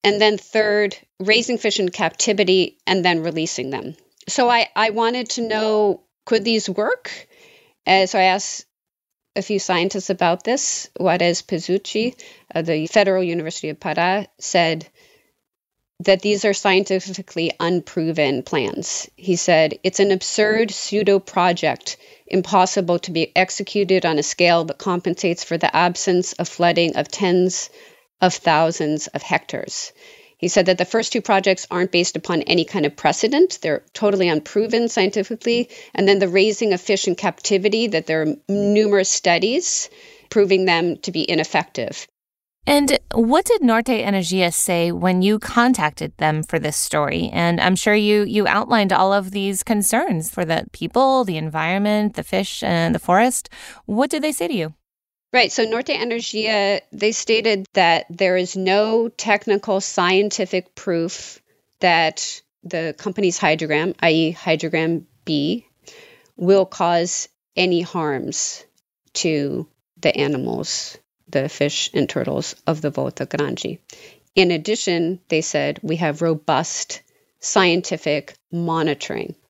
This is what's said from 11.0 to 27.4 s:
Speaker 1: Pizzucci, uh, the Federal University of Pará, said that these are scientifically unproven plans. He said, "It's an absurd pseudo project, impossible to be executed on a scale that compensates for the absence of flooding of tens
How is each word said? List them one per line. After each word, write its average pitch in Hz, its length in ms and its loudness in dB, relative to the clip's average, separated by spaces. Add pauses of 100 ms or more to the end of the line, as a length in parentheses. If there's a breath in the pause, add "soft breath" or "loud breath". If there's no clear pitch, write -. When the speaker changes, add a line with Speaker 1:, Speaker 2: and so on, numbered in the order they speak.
Speaker 1:
Pizzucci, 196 760 -4 (380 loud breath)
uh, 165 80 -2
the 160 260 -2
Federal 190 360 4
University 170 460 -6
of 156 100 -12
Pará, 180 480 -2 (120)
said 165 480 0 (1160 soft breath)
that 190 200 4
these 208 240 0
are 208 80 4
scientifically 190 1040 -2
unproven 165 840 0
plans. - 720 -4
He 180 200 0
said, 160 480 2
"It's 185 160 0
an 196 120 4
absurd 214 600 0
pseudo 202 480 0
project, 175 760 -2 (300 soft breath)
impossible 185 720 2
to - 120 -10
be 160 240 -2
executed 190 680 0
on 160 120 2
a 147 60 0
scale 170 420 2
that - 120 -8
compensates 180 680 -2
for 170 140 -4
the 165 180 -2
absence 180 580 0
of - 160 -6
flooding 170 460 2
of 143 120 -2
tens 180 640 0 (500 loud breath)